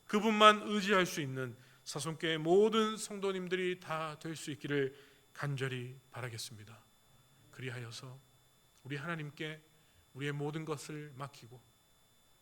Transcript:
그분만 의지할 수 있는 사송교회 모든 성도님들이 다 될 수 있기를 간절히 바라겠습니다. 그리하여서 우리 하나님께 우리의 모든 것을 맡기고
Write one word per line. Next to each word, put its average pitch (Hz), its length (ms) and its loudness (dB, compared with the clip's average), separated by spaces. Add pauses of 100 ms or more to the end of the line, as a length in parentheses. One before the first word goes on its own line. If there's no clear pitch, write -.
그분만 214 580 8
의지할 202 400 4
수 170 160 -4
있는 131 340 -6 (280)
사송교회 160 540 -4
모든 214 600 6
성도님들이 185 840 -4
다 160 400 -6
될 160 160 -8
수 147 160 -10
있기를 143 440 -2 (380)
간절히 131 680 -6 (120)
바라겠습니다. 110 680 -12 (720)
그리하여서 123 680 -12 (640)
우리 135 120 -8
하나님께 156 680 -8 (520)
우리의 143 180 -4
모든 147 340 -4
것을 151 500 -8
맡기고 127 460 -14 (800)